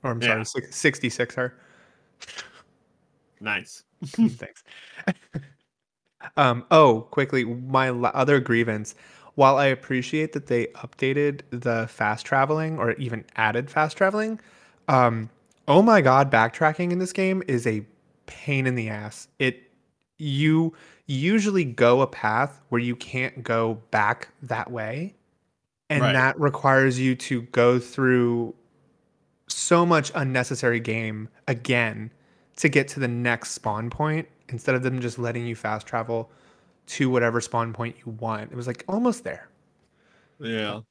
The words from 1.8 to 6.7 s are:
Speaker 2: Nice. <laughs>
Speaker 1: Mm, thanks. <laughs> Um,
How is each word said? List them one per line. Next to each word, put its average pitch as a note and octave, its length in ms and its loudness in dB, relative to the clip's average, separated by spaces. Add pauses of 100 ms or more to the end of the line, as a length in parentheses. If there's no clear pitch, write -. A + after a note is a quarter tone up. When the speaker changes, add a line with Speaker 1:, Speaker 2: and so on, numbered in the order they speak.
Speaker 2:
Nice. G#2 440 -8 (180)
<laughs> C#3+ 160 -12
Speaker 1:
Mm, A3+ 200 2
thanks. - 260 -18 (440)
<laughs> F#3 80 -4 (1200)
Um, B2 340 2